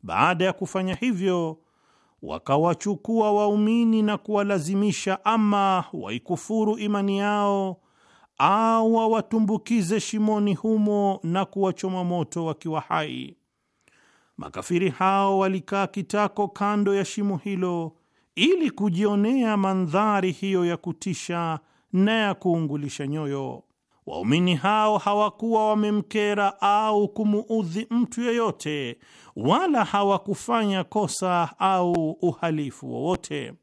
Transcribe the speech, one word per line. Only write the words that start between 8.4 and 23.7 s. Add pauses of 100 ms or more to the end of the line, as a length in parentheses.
wawatumbukize
shimoni
humo
na
kuwachoma
moto
wakiwa
hai. (1000)
Makafiri
hao
walikaa
kitako
kando
ya
shimo
hilo (440)
ili
kujionea
mandhari
hiyo
ya
kutisha (340)
na
ya
kuungulisha
nyoyo. (420)